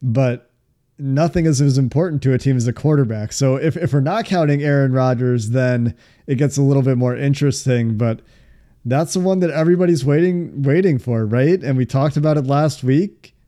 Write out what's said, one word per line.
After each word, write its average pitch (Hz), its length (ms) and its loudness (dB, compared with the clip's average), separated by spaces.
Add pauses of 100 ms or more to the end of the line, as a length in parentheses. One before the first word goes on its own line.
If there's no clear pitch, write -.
but 123 480 -2 (480)
nothing 160 480 0
is 143 160 2
as 139 160 2
important 143 460 0
to 131 100 2
a 127 40 2
team 135 180 0
as 120 120 0
a 123 60 0
quarterback. 113 600 0
So 135 240 0
if, 143 180 -2
if 170 160 -4
we're 143 80 2
not 175 240 -2
counting 147 400 0
Aaron 139 300 2
Rodgers, 123 560 0
then 123 440 0 (320)
it 139 100 -2
gets 139 200 0
a 143 60 0
little 139 220 2
bit 131 140 0
more 123 200 0
interesting, 131 800 0
but 113 240 -2 (640)
that's 143 280 -2
the 185 60 -2
one 190 220 0
that 170 80 0
everybody's 165 560 2
waiting, 165 560 0
waiting 147 380 2
for, 113 260 -2
right? 139 360 0
And 131 160 -2
we 127 80 0
talked 135 300 -2
about 151 220 2
it 131 100 -2
last 143 340 0
week. 143 540 -2 (120)